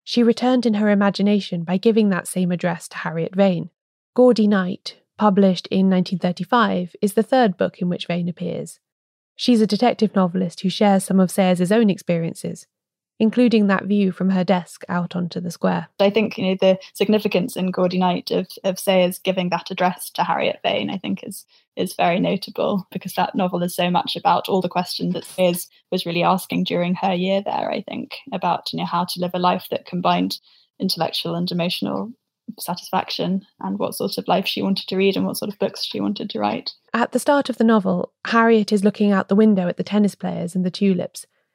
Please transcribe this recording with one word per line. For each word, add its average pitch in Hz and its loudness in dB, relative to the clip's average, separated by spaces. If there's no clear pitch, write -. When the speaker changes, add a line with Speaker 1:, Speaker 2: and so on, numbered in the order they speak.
Speaker 1:
she - 2
returned 240 2
in 220 2
her 208 2
imagination 202 2
by 175 -2
giving 214 4
that 185 0
same 185 0
address 170 -4
to - -16
Harriet 165 -6
Vane. 185 2
Gaudy 247 6
Night, 190 -2
published 196 4
in 190 4
nineteen 185 2
thirty-five, 180 -2
is 208 0
the 226 0
third 233 2
book - -2
in 180 -2
which - -6
Vane 175 -2
appears. 170 -8
She's 240 4
a 214 4
detective 214 2
novelist 185 0
who 190 0
shares 196 4
some 190 4
of 185 4
Sayers' 185 2
own 220 4
experiences, 170 -4
including 220 4
that 196 0
view 196 2
from 185 0
her 190 2
desk 180 -2
out 175 -4
onto 175 -4
the 175 -8
square. 175 -2
Speaker 2:
I 202 2
think, 214 -2
you 190 -2
know, 190 0
the 190 4
significance 202 0
in 185 -4
Gaudy 180 0
Night 180 0
of, 185 -2
of 190 -2
Sayers 185 2
giving 185 -2
that 170 -4
address 185 -4
to 175 0
Harriet - -2
Vane, - -2
I 196 -6
think, 190 -6
is, - -16
is 185 -6
very 180 0
notable, 190 -4
because - -10
that - -4
novel 180 -2
is 175 -4
so 180 -2
much - -2
about 175 0
all 185 0
the 185 -4
questions 180 -4
that 175 -8
Sayers 180 -2
was 180 -2
really 170 -2
asking 180 0
during 175 0
her 190 -2
year 190 0
there, - -4
I - -4
think, - -10
about, 180 -4
you 160 -6
know, 175 -4
how 175 -2
to 180 -8
live 180 -4
a 180 -4
life 180 0
that - -6
combined 180 0
intellectual 180 -4
and 175 -4
emotional 196 -4
satisfaction, - -4
and 196 -6
what 196 -4
sort - -6
of 190 -8
life 180 0
she - -4
wanted 196 -2
to 190 -4
read 190 2
and 190 -2
what 185 -4
sort 208 -8
of - -16
books - -4
she - -8
wanted 202 -4
to 214 -8
write. 208 -4
Speaker 1:
At 233 -2
the 247 0
start 285 2
of 247 -6
the 233 4
novel, 190 2
Harriet 226 4
is 202 2
looking 202 2
out 190 0
the 208 4
window 202 4
at 180 -4
the 185 -4
tennis 202 2
players 170 -6
and 180 0
the 180 -2
tulips, - -2